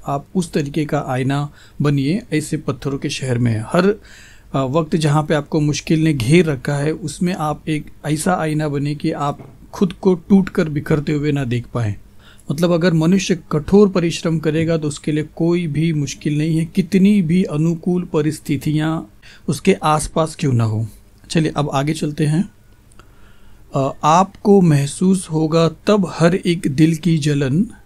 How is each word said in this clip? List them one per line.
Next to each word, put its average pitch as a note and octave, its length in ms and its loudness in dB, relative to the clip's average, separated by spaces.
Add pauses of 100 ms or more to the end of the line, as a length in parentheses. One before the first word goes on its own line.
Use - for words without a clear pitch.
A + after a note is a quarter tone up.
आप C#3 280 -4
उस F#3 180 -4
तरीके D3+ 320 -2
का D3 220 -4
आईना C#3 460 -2 (300)
बनिए, D3 400 0 (100)
ऐसे D3+ 240 -2
पत्थरों C#3 420 -6
के D3+ 100 -6
शहर B2+ 300 -4
में।" A2+ 220 0
हर, F#3 360 0 (580)
अ, C3+ 100 0
वक्त D3+ 320 -2
जहाँ D3+ 260 2
पे D#3 120 -2
आपको D3+ 260 -2
मुश्किल D3+ 440 0
ने D#3+ 100 2
घेर D3 320 4
रखा C#3+ 300 -4
है, D3 160 -2
उसमें D#3+ 420 -4
आप D3+ 340 -6
एक D3+ 180 -4 (200)
ऐसा D#3 280 0
आईना D#3 340 -2
बने C#3+ 260 -2
कि D#3 160 -4
आप D3 440 -6 (180)
खुद F3+ 200 0
को F#3 220 0
टूट G3 340 2
कर F3 200 -2
बिखरते D3 440 -2
हुए D3 200 -2
ना C#3 120 -2
देख A#2+ 300 -4
पाएं। A2 200 -2 (560)
मतलब E3+ 220 0
अगर E3+ 200 2
मनुष्य E3+ 460 2 (140)
कठोर F#3+ 360 4
परिश्रम E3+ 500 -2
करेगा D#3+ 380 0
तो D#3 120 -2
उसके D3 240 -6
लिए D3+ 240 -2
कोई E3+ 300 0
भी D#3 260 0
मुश्किल D3 460 -2
नहीं D#3+ 200 0
है, D#3+ 60 0
कितनी G3 580 2
भी E3+ 200 2
अनुकूल E3+ 600 0 (100)
परिस्थितियां D#3 920 -2 (460)
उसके F3+ 240 2
आसपास D#3+ 680 0
क्यों C#3 120 0
ना A#2 120 2
हो। G#2+ 220 -2 (440)
चलिए E3 260 0
अब D3 140 -2
आगे C#3+ 220 0
चलते D3+ 340 -2
हैं। D#3+ 280 0 (1200)
अ, C3+ 180 0 (100)
आपको F#3+ 560 4
महसूस F3 720 2
होगा D#3+ 360 2
तब F#3+ 420 0
हर E3+ 240 2
एक E3+ 340 -2
दिल D#3 280 2
की E3 220 2
जलन, C#3+ 480 0 (200)